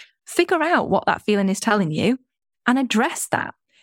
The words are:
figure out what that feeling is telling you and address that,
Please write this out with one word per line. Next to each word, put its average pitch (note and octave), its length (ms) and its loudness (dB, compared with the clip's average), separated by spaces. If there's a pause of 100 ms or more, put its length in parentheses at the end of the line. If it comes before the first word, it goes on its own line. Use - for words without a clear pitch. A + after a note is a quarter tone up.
(260)
figure F4 380 0
out D#4+ 260 0
what - 160 0
that - 180 0
feeling G3+ 260 2
is F#3+ 100 -2
telling G#3 320 0
you A3+ 260 0 (480)
and B3 140 2
address B3+ 520 -2
that, - 240 -4 (280)